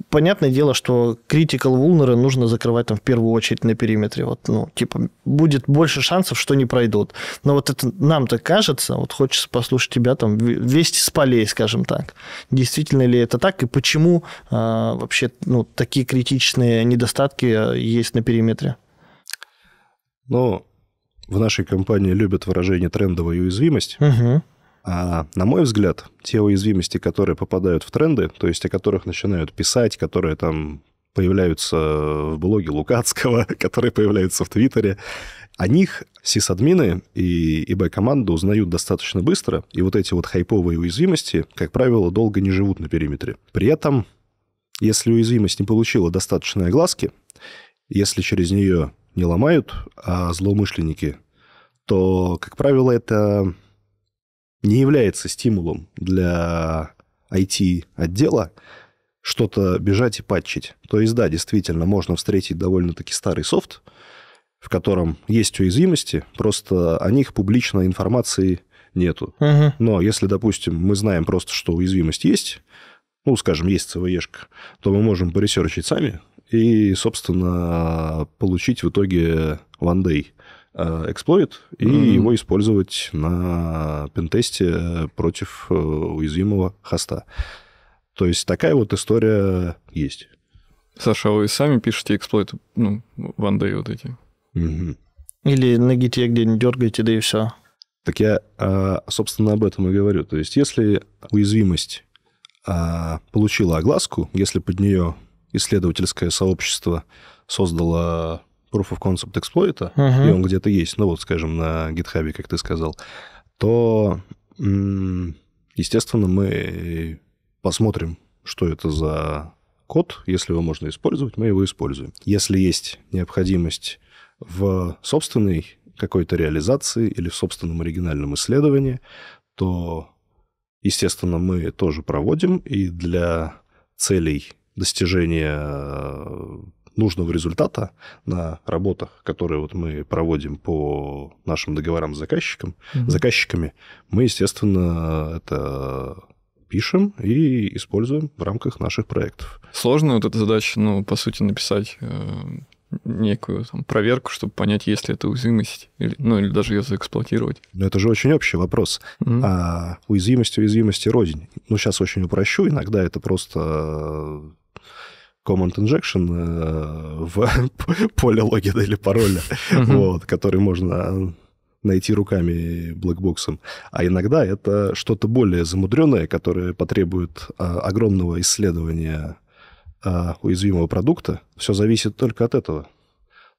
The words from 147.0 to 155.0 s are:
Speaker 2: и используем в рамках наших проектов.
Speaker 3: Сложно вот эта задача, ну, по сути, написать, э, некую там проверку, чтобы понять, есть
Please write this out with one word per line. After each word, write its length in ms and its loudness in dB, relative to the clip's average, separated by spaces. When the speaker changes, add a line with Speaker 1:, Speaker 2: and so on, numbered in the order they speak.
Speaker 2:
и 540 2
используем 600 -2
в 60 -10
рамках 380 -6
наших 260 -4
проектов. 540 -8
Speaker 3:
Сложно 420 2
вот 120 2
эта 120 -4
задача, 420 0
ну, 240 2
по 120 -2
сути, 260 -6
написать, 580 -2
э, 320 -8
некую 600 -4
там 200 -10
проверку, 460 0
чтобы 220 -8
понять, 340 -2
есть 220 -2